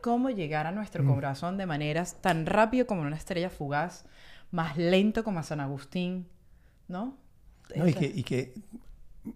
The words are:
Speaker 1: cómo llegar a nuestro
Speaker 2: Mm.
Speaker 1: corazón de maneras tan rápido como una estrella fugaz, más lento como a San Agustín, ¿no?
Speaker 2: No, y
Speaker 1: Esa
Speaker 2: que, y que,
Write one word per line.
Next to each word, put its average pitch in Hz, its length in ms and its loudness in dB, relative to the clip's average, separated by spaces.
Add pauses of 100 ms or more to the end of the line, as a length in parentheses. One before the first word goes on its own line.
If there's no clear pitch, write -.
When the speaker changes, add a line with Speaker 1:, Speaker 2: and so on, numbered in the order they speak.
Speaker 1:
cómo 247 300 2
llegar 151 360 -2
a 170 60 -2
nuestro 196 300 -4
Speaker 2:
Mm. 135 120 6
Speaker 1:
corazón 143 440 -2
de 190 80 -2
maneras 151 560 -2
tan 160 240 2
rápido 226 400 4
como 180 160 0
una 147 140 -2
estrella 180 340 -2
fugaz, 147 540 -4 (480)
más 160 260 -2
lento 196 460 4
como 190 160 -2
a - 20 -6
San 151 180 -4
Agustín, 175 680 -4 (600)
¿no? 208 300 -8 (560)
Speaker 2:
No, 151 100 2
y 175 60 8
Speaker 1:
Esa 131 80 2
Speaker 2:
que, 147 80 2
y 135 160 -4
que, - 320 -2 (800)